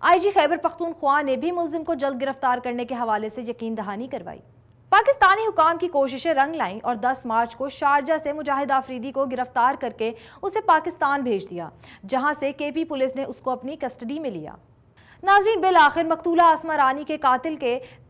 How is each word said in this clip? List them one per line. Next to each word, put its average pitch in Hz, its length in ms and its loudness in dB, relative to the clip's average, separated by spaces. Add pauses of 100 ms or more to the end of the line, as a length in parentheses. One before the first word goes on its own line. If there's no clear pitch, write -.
आईजी 349 300 4
खैबर 320 260 4
पख्तूनख्वा 320 640 0
ने 269 160 0
भी 311 140 -2
मुलजिम 339 300 -4
को 330 140 -2
जल्द 269 220 -4
गिरफ्तार 262 420 -2
करने 247 240 -6
के 247 120 -8
हवाले 214 340 -4
से 247 140 -12
यकीन 226 320 -8
दहानी 208 320 -8
करवाई। 175 340 -12 (500)
पाकिस्तानी 427 520 4
हुकाम 339 320 2
की 339 120 -4
कोशिशें 277 460 0
रंग 277 200 2
लाईं 214 260 -4
और 240 180 -2
दस 254 280 -2
मार्च 233 280 -2
को 269 160 -6
शारजा 285 480 0
से 311 140 -6
मुजाहिद 285 400 -2
आफरीदी 262 400 -4
को 269 140 0
गिरफ्तार 254 500 0
करके 233 380 -6 (280)
उसे 392 200 -4
पाकिस्तान 311 600 2
भेज 208 240 -2
दिया, 170 240 -12 (340)
जहां 262 300 -2
से 285 200 -4
केपी 294 300 -4
पुलिस 262 320 -2
ने 269 100 -4
उसको - 260 -8
अपनी 262 260 -8
कस्टडी 254 400 -8
में 294 120 -6
लिया। 160 260 -12 (640)
नाज़रीन, 392 380 4
बिल 370 160 4
आखिर 320 300 6
मकतूला 330 400 2
आसमा 320 300 2
रानी 277 280 2
के 302 140 -4
कातिल 269 380 2
के 240 180 -2 (360)